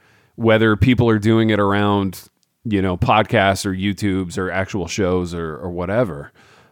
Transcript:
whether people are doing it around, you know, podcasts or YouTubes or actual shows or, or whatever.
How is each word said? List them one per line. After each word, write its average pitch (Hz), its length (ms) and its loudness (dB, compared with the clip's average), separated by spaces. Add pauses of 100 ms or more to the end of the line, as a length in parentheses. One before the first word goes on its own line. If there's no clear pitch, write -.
(360)
whether 110 400 4
people 120 320 4
are 110 100 4
doing 113 320 2
it 107 100 2
around, 101 680 0 (360)
you 104 160 0
know, 92 160 0
podcasts 107 720 2
or 98 80 -2
YouTubes 95 640 -4
or 92 120 -4
actual 92 380 -6
shows 90 460 -2
or, 82 220 -8
or 87 140 -12
whatever. 87 640 -4 (400)